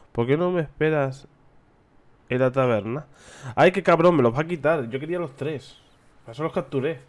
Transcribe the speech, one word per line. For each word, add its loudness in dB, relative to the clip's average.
¿Por -2
qué 2
no -2
me -2
esperas -4
en -2
la 2
taberna? -2
Ay, 6
qué -4
cabrón, 6
me 4
los 4
va 0
a -6
quitar. -2
Yo -8
quería -6
los -8
tres. -10
Por -18
eso -6
los -4
capturé. -4